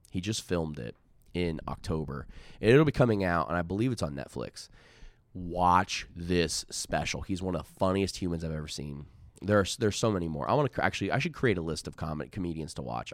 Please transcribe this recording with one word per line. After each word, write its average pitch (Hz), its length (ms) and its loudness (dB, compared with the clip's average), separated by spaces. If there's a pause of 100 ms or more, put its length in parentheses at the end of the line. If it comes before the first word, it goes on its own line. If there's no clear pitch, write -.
(120)
He 95 100 -4
just 104 220 -4
filmed 80 360 -2
it 57 160 -10 (380)
in 85 340 -2
October. 71 580 -4 (360)
And 104 100 6
it'll 151 140 8
be 147 60 4
coming 110 320 4
out, 85 260 2
and 85 80 0
I 87 40 2
believe 101 300 0
it's 104 120 -2
on 73 120 -4
Netflix. - 540 -10 (640)
Watch 90 840 4
this 85 540 2
special. - 520 -2
He's 92 200 -4
one 92 140 -2
of 78 100 -2
the - 140 -20
funniest 95 380 2
humans 85 260 -2
I've 80 100 -4
ever 76 160 -6
seen. 73 360 -10 (360)
There's, 98 360 2
there's 107 200 0
so 113 140 2
many 87 180 0
more. 73 200 -4
I 104 40 4
wanna 139 160 2
cr-, - 120 -4
actually, - 300 0
I 127 80 2
should 151 140 -2
create 107 240 2
a 85 40 -2
list 80 260 -4
of 76 100 -12
comic 78 340 -6
comedians 80 440 -6
to 76 60 -8
watch. 60 320 -8